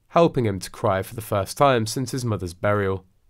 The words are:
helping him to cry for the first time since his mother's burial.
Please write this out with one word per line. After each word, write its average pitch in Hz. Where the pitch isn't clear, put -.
helping 165
him 98
to -
cry 98
for -
the 113
first 101
time 127
since 127
his 127
mother's 92
burial. 101